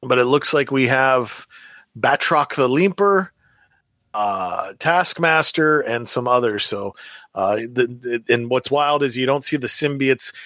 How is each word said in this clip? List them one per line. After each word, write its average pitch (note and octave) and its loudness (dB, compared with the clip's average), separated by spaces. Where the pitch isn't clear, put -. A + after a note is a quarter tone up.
but B2+ 0
it B2 4
looks C3+ 2
like C#3 0
we C3+ 2
have C3 0
Batroc C#3+ 0
the B2+ 2
Leaper, F#3+ 2
uh, G2 -4
Taskmaster, D#3+ 2
and A#2 -4
some B2 -2
others. A#2+ 2
So, G2+ -6
uh, G2 0
the, A#2+ -4
the, A#2+ 4
and A#2+ -2
what's B2+ -2
wild C#3+ 2
is B2+ -2
you B2+ -2
don't C#3 0
see D3+ -2
the A#2+ -6
symbiotes C3+ 0